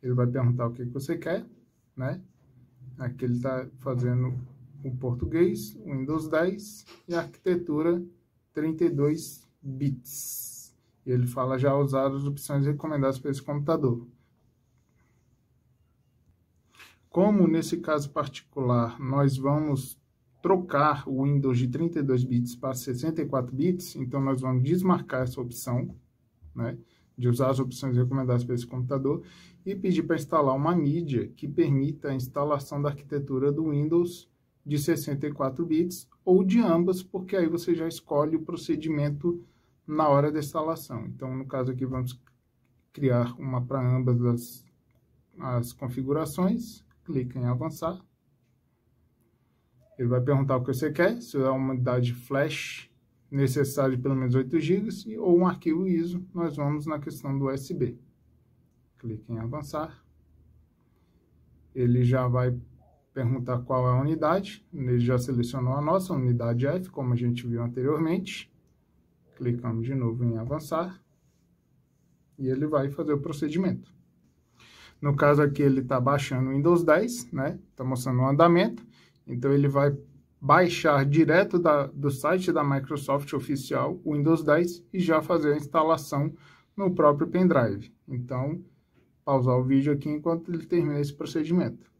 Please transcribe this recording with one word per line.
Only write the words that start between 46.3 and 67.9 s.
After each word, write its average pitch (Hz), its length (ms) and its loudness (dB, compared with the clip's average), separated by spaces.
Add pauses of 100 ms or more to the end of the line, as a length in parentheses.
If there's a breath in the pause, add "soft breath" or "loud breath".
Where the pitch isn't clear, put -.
Clica 131 340 -4
em 123 60 -4
avançar. 156 600 -4 (1900)
Ele 120 120 0
vai 123 120 2
perguntar 135 360 2
o 127 80 -2
que 131 100 -2
você 147 160 -2
quer, 175 320 0
se - 140 -10
é 131 120 0
uma 131 240 0
unidade 123 400 0
flash - 800 -4 (400)
necessária 135 680 2
de 123 60 -4
pelo 135 140 0
menos 127 180 0
oito 131 240 0
gigas 190 480 0
e, - 100 -10
ou 175 220 4
um 180 80 4
arquivo 170 400 0
iso. 175 480 -2
Nós 170 220 -4
vamos 147 280 -2
na 156 140 -6
questão 139 400 -6
do 135 60 -2
U 135 60 0
S 135 220 -6
B. 139 240 -2 (1000)
Clique 110 340 -10
em 113 60 -8
avançar. 147 640 -8 (1700)
Ele 123 300 4
já 127 240 2
vai 123 320 0 (560)
perguntar 123 460 -2
qual 127 260 0
é 123 60 2
a 127 80 4
unidade. 156 720 -2
Ele 127 240 0
já 120 180 4
selecionou 123 580 0
a 143 60 0
nossa, 185 320 0
a 156 40 0
unidade 120 500 2
F, 180 240 -2
como 127 220 -2
a 120 40 2
gente 120 300 -2
viu 117 160 -4
anteriormente. 151 880 -2 (840)